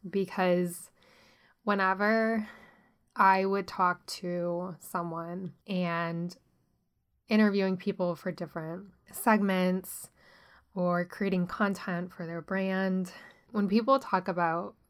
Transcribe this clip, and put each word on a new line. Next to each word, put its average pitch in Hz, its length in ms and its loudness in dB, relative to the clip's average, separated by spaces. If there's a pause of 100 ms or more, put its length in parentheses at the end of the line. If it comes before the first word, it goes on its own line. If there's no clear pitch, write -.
Because 180 800 0 (720)
whenever 214 840 2 (640)
I 190 300 6
would 196 240 0
talk 180 380 0
to 175 760 -4
someone 170 720 -6 (140)
and 170 680 -2 (920)
interviewing 202 480 4
people 180 400 -2
for 175 160 -6
different 165 540 -10 (260)
segments 185 960 2 (680)
or 175 300 0
creating 185 440 -2
content 180 680 -4
for 175 100 -10
their 165 160 -8
brand, 190 720 -2 (380)
when 202 180 0
people 226 300 4
talk 185 280 -2
about 175 480 -2 (160)